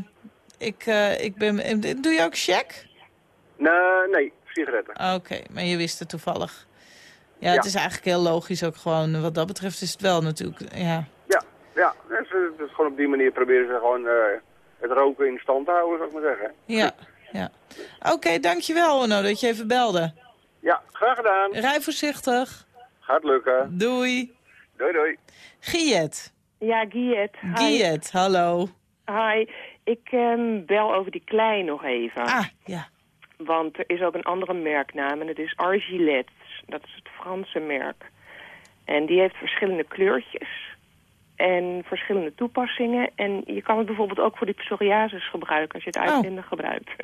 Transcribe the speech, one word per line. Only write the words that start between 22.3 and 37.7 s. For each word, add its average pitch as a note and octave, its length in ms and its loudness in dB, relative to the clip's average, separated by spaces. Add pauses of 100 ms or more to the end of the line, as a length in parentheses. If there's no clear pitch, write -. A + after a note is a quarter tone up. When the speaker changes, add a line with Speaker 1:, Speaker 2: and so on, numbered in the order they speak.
Speaker 2:
Gaat D#3 240 0
lukken. C3+ 540 2
Speaker 1:
Doei. B3 560 0 (420)
Speaker 2:
Doei, D3 160 0
doei. D#3 240 0 (440)
Speaker 1:
Giet. A3+ 720 0 (260)
Speaker 3:
Ja, A3 300 0
Giet. A3 420 0 (100)
Hi. A#3+ 380 2
Speaker 1:
Giet, E3 340 0
hallo. F3+ 560 2 (360)
Speaker 3:
Hi. A3 400 0 (400)
Ik, A#3 260 -2
ehm, A#3 540 0
bel G#3 300 2
over F#3+ 160 -2
die F3 140 -10
klei A3 380 0
nog D3 220 -4
even. A#2+ 380 -4
Speaker 1:
Ah, G#3+ 220 0 (200)
ja. F3 240 -10 (480)
Speaker 3:
Want D#3+ 420 -2
er F#3 80 -6
is F3 160 -2
ook E3+ 120 0
een E3+ 80 -4
andere F3+ 320 -4
merknaam D3 640 -4
en D#3 60 -6
dat D#3 120 -8
is D#3 180 -6
Argilette. F3 760 0 (340)
Dat - 180 -12
is - 120 -20
het - 120 -20 (120)
Franse F#3 380 -8
merk. D3+ 520 -6 (720)